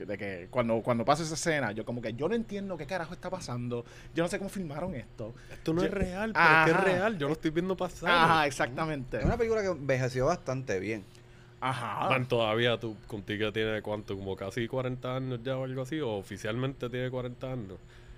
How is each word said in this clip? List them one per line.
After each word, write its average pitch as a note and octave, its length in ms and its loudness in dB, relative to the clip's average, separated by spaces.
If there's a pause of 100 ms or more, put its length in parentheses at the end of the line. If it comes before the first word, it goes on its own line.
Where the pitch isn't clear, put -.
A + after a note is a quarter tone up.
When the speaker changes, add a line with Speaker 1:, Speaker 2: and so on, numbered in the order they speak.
Speaker 1:
de F#2+ 140 -4
que F#2+ 320 -8
cuando, A2+ 320 2
cuando A#2 220 2
pasa D3 180 4
esa D#3+ 120 -4
escena, C#3+ 380 0
yo G#2+ 120 -6
como A#2+ 180 -4
que, A2+ 100 -2
yo F3+ 160 -2
no G#3+ 60 2
entiendo G3+ 420 -4
qué D3+ 100 -8
carajo F3 280 -4
está F3+ 160 -10
pasando, A#2+ 540 -4 (300)
yo E3 100 2
no F3+ 40 0
sé G3+ 100 -2
cómo G3 120 -6
filmaron E3+ 460 -6
esto. A2+ 360 -10 (200)
Speaker 2:
Esto - 200 -2
no E3 100 2
Speaker 1:
Yo F#3+ 40 4
Speaker 2:
es G3 80 -2
real, G3 400 -2
pero D#3+ 100 8
es D#3+ 200 10
que D#3+ 60 8
es E3 60 6
Speaker 1:
Ajá. F#3+ 80 4
Speaker 2:
real, F#3+ 340 4
yo C#3+ 100 0
lo D3+ 60 0
estoy D#3+ 180 0
viendo F3+ 240 0
pasar. F3 340 -2
Speaker 1:
Ajá, E3 380 8
exactamente. C#3 720 -2
Speaker 3:
Es G#2 60 2
una F#3+ 140 4
película A3+ 240 2
que G3 60 0
envejeció C3 580 2
bastante C3 540 0
bien. G2+ 240 -2 (560)
Speaker 1:
Ajá. B2 500 -2
Speaker 2:
Man, B2+ 160 2
todavía A#2 520 2
tú, A2+ 180 -6 (100)
contigo G#2 460 -4
tiene A2 280 0
cuánto, G#2 360 -6
como G2 180 -6
casi G2 320 -4
cuarenta B2+ 500 -4
años C3 280 -4
ya C3 120 -4
o C3 80 -4
algo C3 180 -6
así, D3+ 180 -6
o A#2 160 -2
oficialmente A#2 720 -4
tiene B2+ 180 -4
cuarenta B2+ 440 -6
años. F#2+ 260 -8 (400)